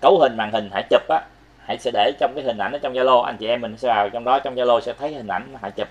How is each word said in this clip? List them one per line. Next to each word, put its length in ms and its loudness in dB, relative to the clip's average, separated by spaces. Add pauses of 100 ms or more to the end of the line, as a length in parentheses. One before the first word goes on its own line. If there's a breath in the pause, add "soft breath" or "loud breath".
cấu 180 6
hình 180 4
màn 140 -4
hình 220 -2
Hải 160 -2
chụp 200 6
á, 120 2 (440)
Hải 120 -6
sẽ 160 -4
để 260 4
trong 160 0
cái 80 -8
hình 140 -2
ảnh 140 -4
ở 80 -6
trong 140 -6
Zalo, 280 4
anh 160 -4
chị 100 -8
em 140 -2
mình 160 -10
sẽ 100 -4
vào 220 2
trong 140 -8
đó, 160 2
trong 160 -8
Zalo 240 2
sẽ 140 -8
thấy 200 -8
hình 140 -12
ảnh 340 -6
Hải 100 -8
chụp 200 -8